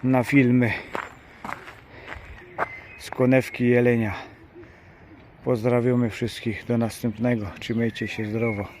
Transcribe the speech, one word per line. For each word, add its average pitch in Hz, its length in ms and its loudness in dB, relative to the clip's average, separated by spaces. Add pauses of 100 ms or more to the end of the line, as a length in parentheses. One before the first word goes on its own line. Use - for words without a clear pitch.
na 127 200 4
filmy 123 480 6 (2250)
z - 120 -14
Konewki 127 580 2
Jelenia. 120 460 4 (1300)
Pozdrawiamy 123 680 2
wszystkich, - 540 -6
do 120 140 0
następnego. 117 680 -2 (140)
Trzymajcie 113 480 -4
się 110 180 -6
zdrowo. 107 420 -2 (120)